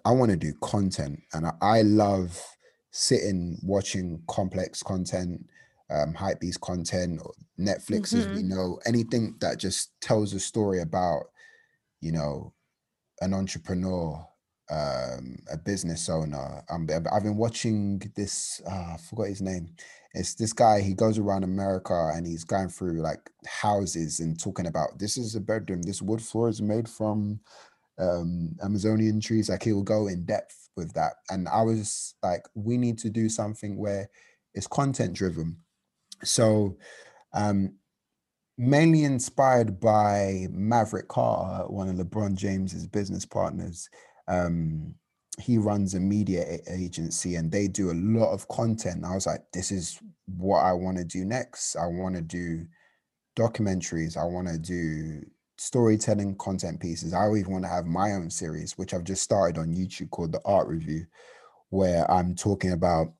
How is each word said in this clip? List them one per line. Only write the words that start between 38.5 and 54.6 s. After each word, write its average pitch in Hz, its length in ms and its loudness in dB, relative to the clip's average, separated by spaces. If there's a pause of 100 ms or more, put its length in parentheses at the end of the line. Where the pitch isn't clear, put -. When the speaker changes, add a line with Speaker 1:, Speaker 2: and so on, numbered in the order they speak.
Speaker 1:
mainly 151 460 6
inspired 123 760 4
by 101 680 4
Maverick 110 580 2
Carter, 92 640 0
one 95 160 -4
of 92 80 -2
LeBron 98 380 -2
James's 95 520 -4
business 95 400 -4
partners. 87 600 -4 (400)
Um, 82 680 -2 (460)
he 120 180 2
runs 101 360 0
a 92 60 -2
media 98 460 2
a-, 85 280 -8
agency 87 600 -4
and 82 160 -2
they 101 180 2
do 92 220 0
a 85 40 0
lot 107 380 4
of 98 160 -6
content. 110 560 -2
I 87 100 -4
was 95 120 -2
like, 80 160 -2 (100)
"This 92 200 -4
is 87 280 -6 (260)
what 92 340 2
I 92 140 4
wanna 90 300 -2
do 92 200 -4
next. - 520 -4
I 85 100 -2
wanna 90 360 -4
do 85 440 -6 (680)
documentaries. 92 800 0
I 78 80 0
wanna 87 340 -2
do 80 640 -4 (360)